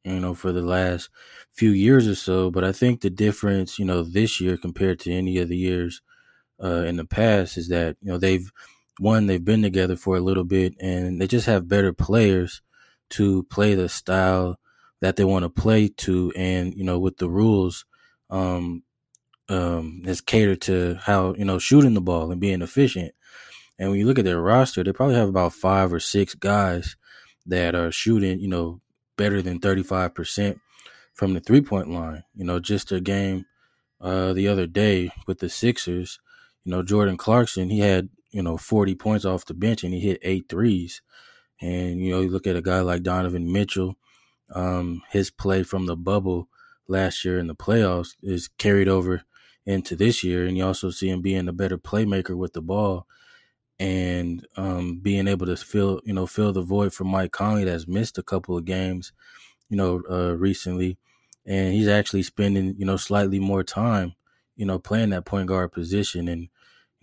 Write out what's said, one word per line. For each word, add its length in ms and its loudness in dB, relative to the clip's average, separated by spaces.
you 140 -4
know, 160 -4
for 160 -4
the 120 0
last 460 0
few 180 4
years 380 6
or 80 0
so. 340 0
But 140 0
I 80 2
think 280 2
the 100 0
difference, 680 0
you 60 -2
know, 180 0
this 380 0
year 160 0
compared 440 -2
to 120 -4
any 260 0
of 100 0
the 80 -4
years, 460 -2
uh, 200 0
in 140 -2
the 80 -4
past 520 2
is 120 -6
that, 340 0
you 80 -8
know, 80 -2
they've, 320 0
one, 280 4
they've 180 0
been 180 4
together 340 2
for 200 0
a 40 2
little 240 2
bit, 360 2
and 400 -2
they 80 0
just 180 2
have 220 2
better 240 4
players 680 2
to 340 2
play 300 2
the 140 0
style 680 0
that 140 2
they 100 4
wanna 240 2
play 400 4
to, 480 -2
and, 380 -2
you 80 -8
know, 160 0
with 200 -2
the 120 -2
rules, 540 2
um, 540 -4
um, 560 -4
that's 160 -4
catered 420 2
to 400 0
how, 320 2
you 100 -4
know, 140 0
shooting 360 6
the 60 2
ball 320 -2
and 80 -4
being 200 0
efficient. 540 0
And 120 -2
when 100 0
you 60 2
look 120 4
at 60 4
their 180 0
roster, 400 2
they 100 -2
probably 220 0
have 140 4
about 240 0
five 400 2
or 80 -2
six 340 -2
guys 640 -2
that 300 0
are 160 -2
shooting, 480 0
you 80 -6
know, 320 -4
better 240 0
than 200 -6
thirty-five 540 -2
percent 440 -4
from 180 -2
the 80 -4
three-point 480 2
line. 360 -8
You 100 -10
know, 140 -2
just 320 -4
a 100 -2
game, 460 -2
uh, 320 0
the 160 2
other 180 2
day 460 2
with 100 -4
the 100 -4
Sixers, 720 -4
you 80 -6
know, 100 -2
Jordan 340 2
Clarkson, 540 2
he 80 0
had, 300 2
you 100 -4
know, 140 -2
forty 400 0
points 280 -2
off 220 -2
the 80 -12
bench, 300 -2
and 100 -4
he 60 -4
hit 220 0
eight 260 -2
threes. 520 0
And, 440 -4
you 60 -2
know, 100 0
you 100 0
look 180 -4
at 80 0
a 60 -4
guy 180 2
like 240 0
Donovan 460 -2
Mitchell, 460 -2
um, 580 -4
his 200 0
play 320 0
from 240 -4
the 100 -6
bubble 520 -2
last 360 -2
year 140 0
in 80 -4
the 80 -8
playoffs 680 0
is 260 -6
carried 300 4
over 340 0
into 300 -4
this 300 0
year, 220 0
and 100 -2
you 100 0
also 240 -2
see 180 -4
him 140 -2
being 240 -2
a 60 -6
better 260 -4
playmaker 580 -2
with 180 -6
the 80 -10
ball 440 -2
and, 640 -4
um, 420 -6
being 300 0
able 180 -2
to 100 -2
fill, 480 -2
you 80 -6
know, 140 -2
fill 260 0
the 100 -2
void 300 0
for 120 -10
Mike 260 -2
Conley 320 0
that's 240 -4
missed 320 -4
a 60 -8
couple 320 -4
of 80 -6
games, 480 -4
you 80 -4
know, 340 0
uh, 240 0
recently. 640 -2
And 280 0
he's 120 2
actually 380 2
spending, 520 -2
you 80 -6
know, 120 0
slightly 420 0
more 240 0
time, 520 -2
you 100 -6
know, 140 -2
playing 300 -2
that 160 -4
point 200 -4
guard 240 -2
position. 560 -4
And, 160 -6
you 60 -14